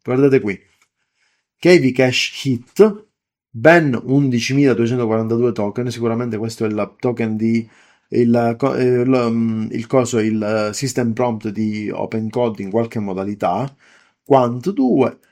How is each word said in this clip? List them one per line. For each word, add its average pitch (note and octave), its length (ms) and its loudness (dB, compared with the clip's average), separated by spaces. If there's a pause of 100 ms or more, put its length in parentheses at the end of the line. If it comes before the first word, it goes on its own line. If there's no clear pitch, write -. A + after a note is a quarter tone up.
guardate C3 380 2
qui. G2+ 200 -6 (960)
K E3+ 220 6
V C3 120 2
cache B2+ 380 0 (120)
hit, E3 640 0 (440)
ben D3 520 4
undicimiladuecentoquarantadue A#2+ 1500 2
token. G#2+ 380 -4
Sicuramente A#2 460 -4
questo A2 280 -6
è A2 40 0
il G#2+ 300 -4
token A#2 380 -2
di, A2+ 320 0 (400)
il A#2 500 2
co-, C3+ 160 0
eh, B2+ 100 0
il, B2 460 2
mm, A2+ 400 -2
il A2+ 160 -8
coso, B2 320 0
il, G#2+ 240 0
eh, G#2+ 320 -2
system B2 380 -4
prompt A2+ 360 -4
di G#2+ 420 -4
Open G#2+ 400 -6
Code A2+ 320 -2
in F#2+ 80 -10
qualche A2+ 280 -4
modalità. G2+ 760 -4 (480)
Quant B2 480 2
due, G3+ 480 0 (140)